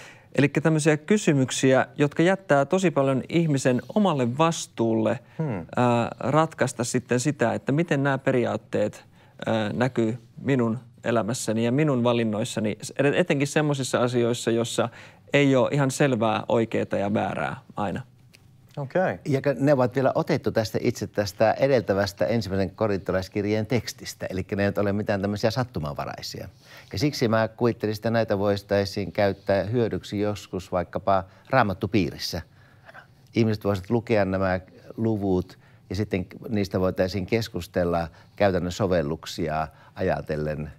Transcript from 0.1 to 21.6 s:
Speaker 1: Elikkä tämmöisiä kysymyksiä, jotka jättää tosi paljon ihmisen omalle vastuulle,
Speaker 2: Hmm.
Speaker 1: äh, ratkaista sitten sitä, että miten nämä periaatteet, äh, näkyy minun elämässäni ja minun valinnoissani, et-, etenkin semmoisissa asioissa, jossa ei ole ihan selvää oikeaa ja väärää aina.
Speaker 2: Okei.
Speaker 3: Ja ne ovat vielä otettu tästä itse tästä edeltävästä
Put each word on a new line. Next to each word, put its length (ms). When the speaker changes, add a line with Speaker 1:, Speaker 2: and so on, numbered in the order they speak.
Speaker 1:
Elikkä 260
tämmöisiä 360
kysymyksiä, 920
jotka 260
jättää 420
tosi 260
paljon 380
ihmisen 540
omalle 440
vastuulle, 800
Speaker 2:
Hmm. 200
Speaker 1:
äh, 60
ratkaista 680
sitten 360
sitä, 340
että 180
miten 300
nämä 160
periaatteet, 840
äh, 240
näkyy 460
minun 360
elämässäni 600
ja 80
minun 320
valinnoissani, 720
et-, 160
etenkin 340
semmoisissa 540
asioissa, 480
jossa 380
ei 240
ole 160
ihan 180
selvää 580
oikeaa 520
ja 140
väärää 420
aina. 260
Speaker 2:
Okei. 480
Speaker 3:
Ja 160
ne 140
ovat 220
vielä 200
otettu 380
tästä 300
itse 240
tästä 460
edeltävästä 760